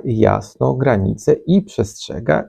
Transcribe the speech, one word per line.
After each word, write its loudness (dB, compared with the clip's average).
jasno 0
granice 0
i 2
przestrzega -4